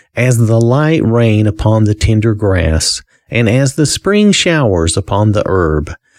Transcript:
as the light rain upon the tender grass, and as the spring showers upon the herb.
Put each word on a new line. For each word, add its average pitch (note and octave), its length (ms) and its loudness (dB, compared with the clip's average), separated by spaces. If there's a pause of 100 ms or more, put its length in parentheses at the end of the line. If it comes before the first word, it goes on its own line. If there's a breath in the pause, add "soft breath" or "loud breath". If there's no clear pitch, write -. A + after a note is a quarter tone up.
(140 soft breath)
as A#2+ 240 0
the A2+ 220 2
light D3 420 0
rain A2+ 440 2
upon A2 380 0
the G#2 100 0
tender A2 400 0
grass, F2+ 680 -2 (260)
and A#2 200 0
as C3 260 0
the D3+ 120 0
spring G#3 440 0
showers A#2 640 0
upon G2+ 360 0
the G2 120 -2
herb. E2 480 -2 (260 soft breath)